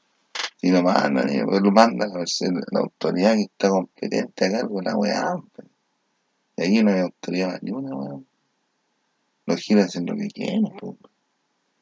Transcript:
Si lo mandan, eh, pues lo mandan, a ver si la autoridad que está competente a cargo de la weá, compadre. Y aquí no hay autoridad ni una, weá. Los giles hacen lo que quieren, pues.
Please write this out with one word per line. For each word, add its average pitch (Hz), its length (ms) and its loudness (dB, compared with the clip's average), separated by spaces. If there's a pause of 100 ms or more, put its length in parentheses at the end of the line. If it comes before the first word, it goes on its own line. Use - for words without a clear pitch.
(600)
Si 92 100 2
lo 90 120 6
mandan, 71 480 2
eh, 69 160 0
pues 98 160 2
lo 101 80 6
mandan, 110 420 4
a 90 60 -8
ver 85 100 -6
si - 160 -4
la - 360 -2
autoridad 92 520 0
que 107 120 2
está - 260 -2
competente - 760 -2
a 92 60 0
cargo 101 300 -4
de 90 40 -10
la 110 120 -2
weá, 107 360 -2
compadre. - 380 -14 (880)
Y 82 40 -4
aquí 104 200 4
no 104 100 4
hay 92 80 2
autoridad 90 640 -4
ni - 80 -8
una, 135 260 -8
weá. 139 240 -10 (1300)
Los 85 140 -2
giles 104 260 4
hacen 87 180 -6
lo - 120 -6
que - 120 -6
quieren, - 360 -4 (140)
pues. - 180 -12 (840)